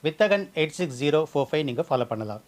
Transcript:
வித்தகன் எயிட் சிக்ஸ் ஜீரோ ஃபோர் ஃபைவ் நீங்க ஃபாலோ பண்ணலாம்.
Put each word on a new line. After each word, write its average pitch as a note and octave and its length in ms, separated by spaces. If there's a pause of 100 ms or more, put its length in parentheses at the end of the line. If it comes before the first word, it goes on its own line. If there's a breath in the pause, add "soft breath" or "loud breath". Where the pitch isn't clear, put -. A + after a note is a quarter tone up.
வித்தகன் G3 520
எயிட் D#3 120
சிக்ஸ் C#3+ 360
ஜீரோ D3+ 200 (100)
ஃபோர் C#3 180
ஃபைவ் D3+ 120
நீங்க C3 260
ஃபாலோ B2+ 140
பண்ணலாம். G#2+ 440